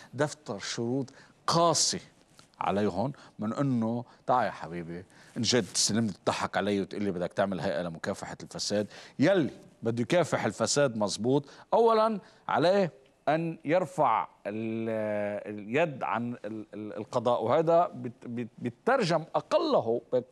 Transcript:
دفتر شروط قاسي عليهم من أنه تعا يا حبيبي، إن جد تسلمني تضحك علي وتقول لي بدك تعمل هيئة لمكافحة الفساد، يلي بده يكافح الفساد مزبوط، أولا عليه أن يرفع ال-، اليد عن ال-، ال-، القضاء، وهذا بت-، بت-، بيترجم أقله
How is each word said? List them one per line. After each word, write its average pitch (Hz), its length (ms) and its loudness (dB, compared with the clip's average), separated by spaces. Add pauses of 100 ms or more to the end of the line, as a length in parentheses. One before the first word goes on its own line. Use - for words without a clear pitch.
(140)
دفتر 127 460 -4
شروط 123 500 -4 (380)
قاسي 160 520 2 (600)
عليهم 95 520 0 (280)
من 110 140 -4
أنه 120 500 0 (240)
تعا 123 180 4
يا 90 60 -2
حبيبي، 85 540 -10 (320)
إن 123 40 -2
جد 113 320 4
تسلمني 107 380 0 (140)
تضحك - 320 -2
علي 98 240 2
وتقول 92 220 -6
لي 98 80 0
بدك 87 220 -4
تعمل 98 260 0
هيئة 85 220 -2
لمكافحة 87 640 -6
الفساد، 101 440 -2 (320)
يلي 156 320 4 (320)
بده 117 180 0
يكافح 139 440 2
الفساد 117 520 2
مزبوط، 107 480 0 (280)
أولا 220 460 4 (280)
عليه 170 440 4 (380)
أن 160 360 0
يرفع 143 640 2 (200)
ال-، 107 1000 -2 (100)
اليد 127 440 -2
عن 117 300 -2
ال-، 107 400 -10
ال-، 107 240 -10
القضاء، 117 460 0
وهذا 160 500 4
بت-، 123 320 -12
بت-، 120 220 -6 (100)
بيترجم 165 680 0 (120)
أقله 156 680 2 (300)